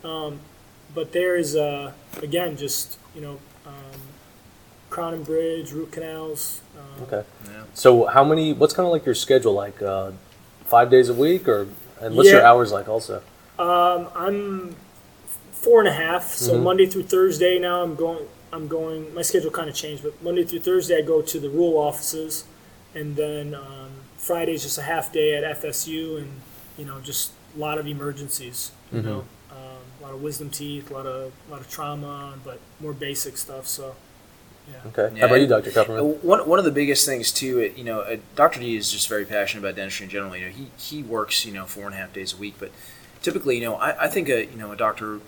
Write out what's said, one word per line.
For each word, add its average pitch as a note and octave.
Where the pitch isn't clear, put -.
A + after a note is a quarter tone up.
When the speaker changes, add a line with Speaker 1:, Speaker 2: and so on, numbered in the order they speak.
Speaker 1:
um, D3+
but D#3
there F3+
is, D3+
uh, C#3+
again, D#3
just, -
you D#3
know, C#3+
um, C#3
crown E3
and D#3
bridge, D#3+
root D#3+
canals. D#3+
Um, C#3
Speaker 2:
Okay. G#2+
Speaker 3:
Yeah. G#2+
Speaker 2:
So A#2+
how C3+
many, D#3
what's C#3
kinda, F3+
like, D#3+
your A#2+
schedule, A#2+
like, G2
uh, G2
five B2
days B2+
a B2
week, D#3+
or, G2+
and A2+
what's C3+
your G3
Speaker 1:
Yeah. A#2
Speaker 2:
hours A#2+
like G#2
also? G#2+
Speaker 1:
Um, F3
I'm F#3+
four -
and G3+
a D3
half, D#3+
so B2
Speaker 2:
Mm-hmm. A#2+
Speaker 1:
Monday F#3
through F#3
Thursday F3+
now F3
I'm D#3+
going, E3
I'm D#3+
going, D#3+
my E3+
schedule D#3+
kinda D#3+
changed, D3
but D3+
Monday F3
through E3+
Thursday F3+
I D3+
go D#3
to D#3+
the C#3+
rural D#3+
offices, D3+
and D3+
then, D3
um, C3+
Friday's E3
just C#3
a C#3+
half D#3+
day D3+
at D3
F D3+
S C#3+
U, D#3+
and, C#3
you D3
know, C#3
just -
a D3+
lot D3+
of D3
emergencies, C#3
you A#2
Speaker 2:
Mm-hmm. A2
Speaker 1:
know, G#2
um, C3
a -
lot C3+
of C3+
wisdom D3
teeth, D3
a C#3+
lot C3+
of, C3
a -
lot C#3
of B2
trauma, C#3+
but B2
more D3+
basic C#3
stuff, C3+
so, C3+
yeah. C3+
Speaker 2:
Okay. A2
Speaker 3:
Yeah, A2
Speaker 2:
How B2
about B2
you, C3+
Speaker 3:
and, C3+
Speaker 2:
Doctor A2
Kupperman? A2
Speaker 3:
uh, D3
one, F3+
one G#3
of F#3+
the D3+
biggest C#3+
things, B2+
too, B2+
it, G#2+
you B2
know, A2
uh, G#2+
Doctor -
D A#2+
is G2+
just G2+
very G#2
passionate G2+
about F#2+
dentistry G2
in F#2
general. G2
You F2+
know, F#2
he, C3
he D3+
works, A2
you G#2
know, F#2+
four G2+
and G2
a G2
half F#2
days F#2+
a F2+
week, G2+
but -
typically, C#3+
you A#2
know, G#2+
I, D3
I G3+
think E3+
a, A#2
you A2+
know, G#2
a G2+
doctor G#2+